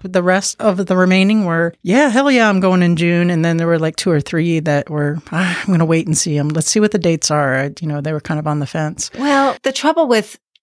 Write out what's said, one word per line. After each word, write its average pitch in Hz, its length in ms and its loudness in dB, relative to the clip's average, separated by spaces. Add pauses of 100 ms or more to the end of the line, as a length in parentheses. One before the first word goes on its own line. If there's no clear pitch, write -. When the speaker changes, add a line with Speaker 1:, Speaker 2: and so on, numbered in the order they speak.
Speaker 1:
The 185 200 -2
rest 185 380 0
of 196 260 0
the 185 100 0
remaining 190 480 2
were, 170 380 -2
"Yeah, 254 260 2
hell 262 220 2
yeah, 240 180 4
I'm 196 120 2
going 185 220 2
in 175 140 2
June." 175 340 2
And 165 140 0
then 170 120 0
there 165 100 -2
were, 170 120 2
like, 156 180 -2
two - 140 -2
or 156 100 2
three 165 400 -2
that 147 300 -2
were, 151 280 -2 (140)
"Ah, 175 300 -2
I'm 196 100 0
gonna 165 120 4
wait 165 220 0
and 156 100 -2
see 147 220 -2
'em. 143 100 -2
Let's 151 220 -2
see 214 100 2
what 208 120 2
the 208 60 0
dates 165 320 0
are." 143 260 0
I, 139 140 -2 (100)
you 165 80 -6
know, 147 120 -4
they 156 120 -4
were 151 80 -4
kind 151 200 -6
of 151 60 -6
on 147 140 -2
the 143 60 -4
fence. 151 520 -6
Speaker 2:
Well, 277 440 0
the - 100 -2
trouble 320 360 0
with 220 300 0 (240)